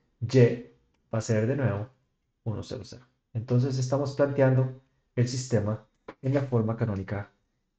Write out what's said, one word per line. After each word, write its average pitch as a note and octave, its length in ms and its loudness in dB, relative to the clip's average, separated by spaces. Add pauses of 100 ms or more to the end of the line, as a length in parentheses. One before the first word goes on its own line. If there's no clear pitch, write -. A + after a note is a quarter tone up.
(200)
Y A2+ 60 -4 (880)
va A2+ 40 -2
a - 20 -2
ser A2 260 0
de C#3 100 0
nuevo G#2 320 -2 (560)
uno, G2+ 180 -6
cero, - 220 -12
cero. - 200 -20 (280)
Entonces B2+ 460 0
estamos C#3 380 -2
planteando C3 640 2 (340)
el A#2+ 140 2
sistema G#2+ 580 -2 (360)
en C3+ 120 0
la C#3 80 0
forma A2+ 340 0
canónica, G2+ 540 -4 (480)